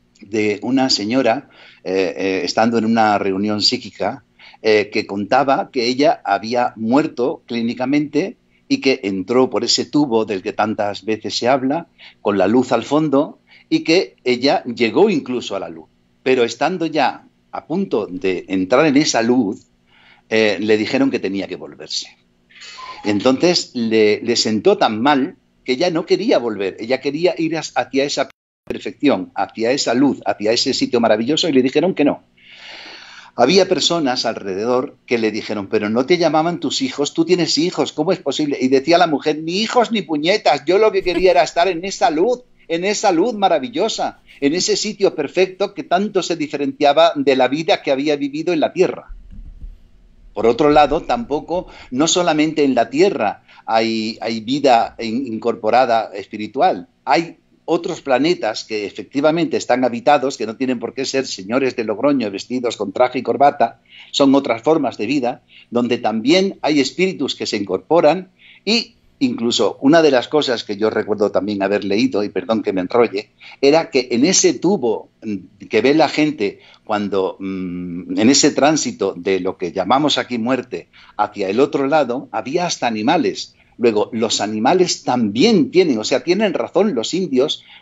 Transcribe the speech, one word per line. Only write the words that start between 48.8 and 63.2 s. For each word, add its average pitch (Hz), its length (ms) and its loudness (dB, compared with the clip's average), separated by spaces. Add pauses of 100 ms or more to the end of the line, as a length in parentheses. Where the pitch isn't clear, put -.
Por 104 120 -2
otro 131 240 4
lado, 147 320 4
tampoco, 143 680 -6 (240)
no 139 160 0
solamente 156 560 2
en 135 120 2
la 120 140 0
tierra 135 540 0 (220)
hay, 113 560 0
hay 113 200 -4
vida 123 580 2
in-, 113 280 -4
incorporada 113 840 0
espiritual, 107 720 -4 (180)
hay 160 320 -2 (320)
otros 170 320 -4
planetas 131 640 -2
que 104 220 -6
efectivamente 139 720 -2
están 127 260 0
habitados, 131 540 0
que 113 80 -4
no 110 100 -8
tienen 127 240 -4
por 113 140 -8
qué 135 120 -6
ser 131 200 -2
señores 120 500 -4
de 117 80 -4
Logroño 110 480 0
vestidos 117 460 -6
con 101 160 -6
traje 127 260 0
y 117 40 -8